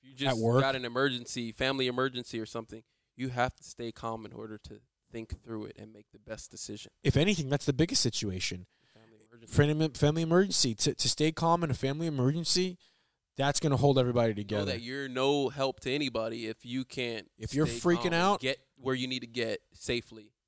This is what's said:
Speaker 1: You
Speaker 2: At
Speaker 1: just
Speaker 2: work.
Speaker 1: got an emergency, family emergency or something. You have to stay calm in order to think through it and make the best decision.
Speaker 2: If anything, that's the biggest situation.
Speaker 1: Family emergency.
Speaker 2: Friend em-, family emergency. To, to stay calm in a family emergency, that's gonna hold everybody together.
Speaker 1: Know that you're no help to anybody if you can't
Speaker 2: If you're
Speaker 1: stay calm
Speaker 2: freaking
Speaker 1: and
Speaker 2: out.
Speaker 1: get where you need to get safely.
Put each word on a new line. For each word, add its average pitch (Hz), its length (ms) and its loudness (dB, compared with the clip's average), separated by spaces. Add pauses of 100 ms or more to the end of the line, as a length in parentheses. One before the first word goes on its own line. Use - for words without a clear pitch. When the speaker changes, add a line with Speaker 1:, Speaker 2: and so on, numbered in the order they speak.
Speaker 1:
You 131 120 -20
Speaker 2:
At 127 40 -20
Speaker 1:
just 131 220 2
Speaker 2:
work. 120 220 6
Speaker 1:
got 135 160 2
an 123 80 -6
emergency, 120 640 -2
family 131 360 0
emergency 123 520 -2
or 110 60 -4
something. 113 380 -12 (340)
You 131 120 -4
have 123 260 -2
to - 100 -20
stay 117 260 -10
calm 113 340 -8
in 101 60 -14
order 110 260 -14 (120)
to 104 100 -18 (320)
think 110 320 -12
through 110 220 -8
it - 120 -14
and 107 140 -16
make 110 220 -20
the 113 60 -20
best 110 320 -14
decision. - 400 -12 (120)
Speaker 2:
If 143 140 4
anything, 160 320 0
that's 139 160 -2
the 139 80 2
biggest 165 280 2
situation. 92 640 -2 (280)
Speaker 1:
Family - 240 -20 (120)
emergency. - 240 -18
Speaker 2:
Friend 151 280 4
em-, 156 100 2
family 151 300 2
emergency. 170 540 4
To, - 180 0
to - 160 0
stay 156 240 2
calm 165 320 2
in 143 60 -2
a - 20 2
family 147 340 -2
emergency, 160 680 2 (580)
that's 139 240 2
gonna 143 180 2
hold 139 220 6
everybody 120 340 2
together. 101 320 -2
Speaker 1:
Know - 60 -2
that 117 100 -6
you're 135 260 -8
no 135 420 2
help 135 320 -2
to 127 120 -4
anybody 113 540 -2
if - 180 -10
you 127 200 -4
can't 117 520 -6
Speaker 2:
If 110 160 -8
you're 147 140 2
Speaker 1:
stay 117 120 -2
calm 170 180 4
Speaker 2:
freaking - 80 -4
Speaker 1:
and 170 100 2
Speaker 2:
out. 185 240 4
Speaker 1:
get 131 180 -2 (200)
where 131 180 -2
you 127 100 -2
need 127 140 -4
to 120 80 -10
get 113 320 -4 (140)
safely. 113 580 -8 (160)